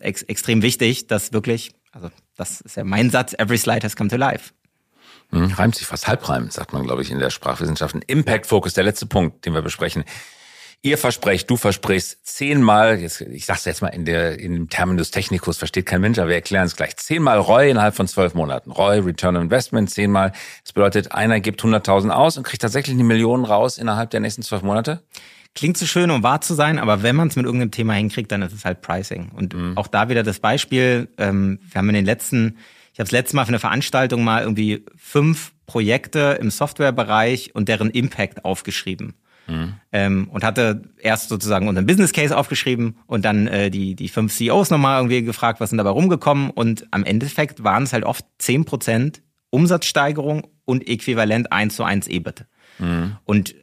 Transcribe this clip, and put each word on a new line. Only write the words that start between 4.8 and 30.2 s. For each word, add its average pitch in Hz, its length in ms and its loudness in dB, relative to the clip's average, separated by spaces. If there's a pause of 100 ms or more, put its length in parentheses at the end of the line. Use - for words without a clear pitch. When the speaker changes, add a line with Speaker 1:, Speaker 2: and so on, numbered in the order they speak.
Speaker 2:
Hm, 87 240 2
reimt 95 220 2
sich - 120 -10
fast, - 220 -6
Halbreim, 64 400 -2
sagt - 240 -10
man, 67 100 -4
glaub 64 160 -2
ich, 67 120 -6
in 69 80 -4
der 65 100 0
Sprachwissenschaft. 76 680 -4
Ein - 100 -8
Impact-Focus, 107 680 0
der - 100 2
letzte 104 220 0
Punkt, 87 400 0
den 85 80 -2
wir 78 80 0
besprechen. 82 420 -4 (840)
Ihr 143 120 2
versprecht, 101 520 0
du 123 60 4
versprichst - 680 -2
zehnmal, 113 760 4
jetzt, 85 220 -8
ich 65 240 -12
sag's 87 180 -4
jetzt 85 180 -4
mal 92 80 -2
in 87 140 -6
der, 82 360 -2
in 87 140 -6
dem 85 160 -4
Terminus 90 420 0
technicus, 90 460 -4
versteht 92 280 -4
kein 90 160 0
Mensch, 110 180 2
aber 87 80 2
wir 87 80 2
erklären's 90 400 0
gleich. - 220 -6
Zehnmal 147 400 2
roi 120 320 6
innerhalb 107 260 4
von 101 100 0
zwölf 90 280 0
Monaten. 73 360 -4
roi, 101 300 2
Return 90 380 0
on 85 60 0
Investment, 107 460 0
zehnmal. 101 440 2 (300)
Das - 100 -20
bedeutet, 101 400 2
einer 110 260 0
gibt 98 240 -6
hunderttausend 104 480 2
aus 151 240 4
und 135 80 -10
kriegt - 200 -6
tatsächlich 131 320 -2
eine 123 100 4
Million 117 400 4
raus 107 320 2
innerhalb 113 320 -2
der 107 100 -2
nächsten 110 220 -4
zwölf 104 200 -6
Monate? 117 420 -2 (520)
Speaker 1:
Klingt 165 220 -2
zu 170 100 -4
schön, 175 240 2
um 127 100 2
wahr 127 200 2
zu - 120 -4
sein, 151 260 2
aber 104 220 2
wenn 120 140 4
man's 160 220 2
mit 123 80 0
irgendeinem 120 260 0
Thema 110 220 0
hinkriegt, 107 360 -2
dann 101 120 -2
ist 92 100 -4
es 104 140 -16
halt 90 160 -4
Pricing. 90 520 -6
Und 92 200 -6
Speaker 2:
Mhm. 90 240 -4
Speaker 1:
auch 104 100 -4
da 110 220 2
wieder 117 140 2